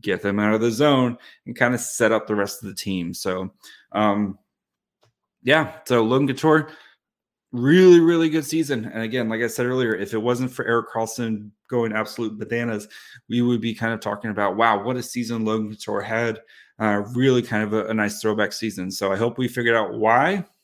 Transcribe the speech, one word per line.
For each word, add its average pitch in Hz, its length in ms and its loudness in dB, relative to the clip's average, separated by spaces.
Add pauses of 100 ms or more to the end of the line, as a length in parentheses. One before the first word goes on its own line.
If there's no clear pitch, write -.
get 95 220 -2
them 101 160 -2
out 107 160 2
of 107 60 0
the 117 100 2
zone 127 460 2 (300)
and 120 100 -12
kind 123 180 2
of 117 60 -4
set 113 320 0
up 110 140 0
the 107 80 -4
rest 98 280 -4
of 101 60 -10
the 90 60 -12
team. 90 400 -6
So, 95 360 -6 (420)
um, 104 460 0 (1040)
yeah, 143 300 2 (140)
so 120 160 4
Logan 131 260 2
Couture, 151 420 2 (840)
really, 170 480 8
really 165 280 4
good 156 160 -2
season. 139 420 -4
And 113 160 -8
again, 113 260 -2
like 113 140 -4
I 117 40 0
said 120 200 -4
earlier, 123 280 0
if 101 200 -6
it 110 40 -2
wasn't 123 320 -2
for 127 160 -8
Erik 117 240 0
Karlsson 113 600 -6 (180)
going 117 240 -2
absolute 107 460 -6
bananas, 113 500 -6 (400)
we 120 140 0
would 120 180 0
be 113 140 -4
kind 113 180 -4
of 110 80 -6
talking 104 300 -6
about, 101 260 -2
"Wow, 110 260 4
what 123 140 -2
a 123 60 -6
season 117 420 -6
Logan 110 260 -2
Couture 104 300 -6
had." 110 400 -2 (380)
Uh, 104 240 0 (120)
really 127 280 4
kind 107 220 -2
of 104 80 -4
a, 107 140 0
a 113 80 -4
nice 104 260 -2
throwback 107 320 0
season. 98 380 -8
So 95 200 -2
I 95 60 0
hope 117 200 -2
we 127 120 -2
figured 117 260 0
out 107 200 0
why 127 500 2 (180)